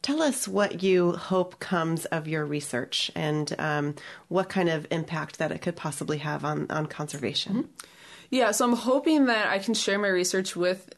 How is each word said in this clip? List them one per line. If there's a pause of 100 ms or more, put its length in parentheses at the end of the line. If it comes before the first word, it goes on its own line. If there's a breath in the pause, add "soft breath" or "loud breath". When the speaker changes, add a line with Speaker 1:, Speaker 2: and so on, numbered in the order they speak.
Speaker 1:
Tell
us
what
you
hope
comes
of
your
research
and,
um, (320 loud breath)
what
kind
of
impact
that
it
could
possibly
have
on,
on
conservation.
Speaker 2:
Mm-hmm. (460 loud breath)
Yeah,
so
I'm
hoping
that
I
can
share
my
research
with